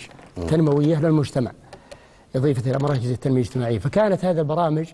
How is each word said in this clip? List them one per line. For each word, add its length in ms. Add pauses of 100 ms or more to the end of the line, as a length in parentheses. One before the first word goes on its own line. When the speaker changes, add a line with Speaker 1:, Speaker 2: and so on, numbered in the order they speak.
(380)
Speaker 1:
مم. 100
Speaker 2:
تنموية 520
للمجتمع 520 (840)
إضافة 360
إلى 80
مراكز 320
التنمية 300
الاجتماعية، 380
فكانت 460
هذه 140
البرامج، 540